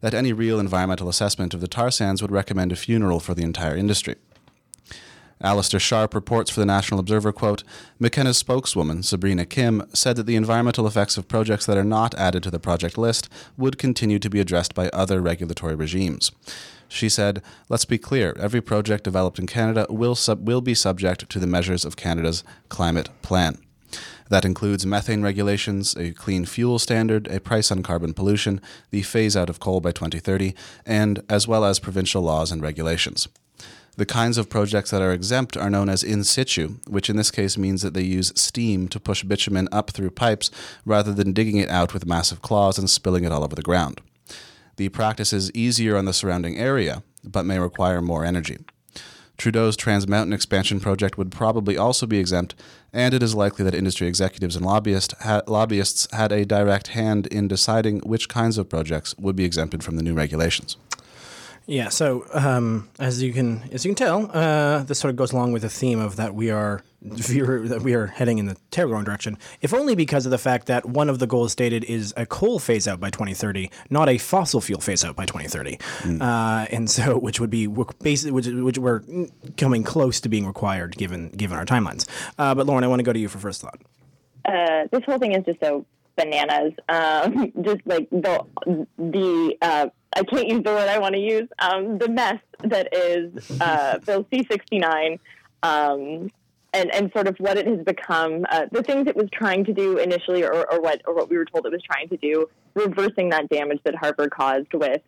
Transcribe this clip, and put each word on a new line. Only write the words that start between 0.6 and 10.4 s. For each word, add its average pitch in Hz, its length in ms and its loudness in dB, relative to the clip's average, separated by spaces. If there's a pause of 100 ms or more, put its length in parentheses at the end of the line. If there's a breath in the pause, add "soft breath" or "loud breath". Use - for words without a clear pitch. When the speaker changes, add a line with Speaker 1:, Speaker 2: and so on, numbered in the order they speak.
Speaker 1:
environmental 92 480 0
assessment 95 440 0
of 87 80 -6
the 90 60 -4
tar 120 240 0
sands 98 320 0
would 101 80 -4
recommend 95 400 0
a 90 60 -2
funeral 104 420 2
for 90 160 -4
the 85 80 -2
entire 82 340 -2
industry. 101 380 0 (1300 loud breath)
Alistair 98 400 2
Sharp 110 340 2
reports 110 340 0
for - 120 -2
the 101 60 4
National 98 340 2
Observer, 104 320 2
quote, 104 320 -2 (340 loud breath)
"McKenna's 123 400 2
spokeswoman, 90 640 0
Sabrina 92 420 0
Kim, 113 380 2 (100)
said 127 220 2
that 117 120 -2
the 117 100 2
environmental 113 500 2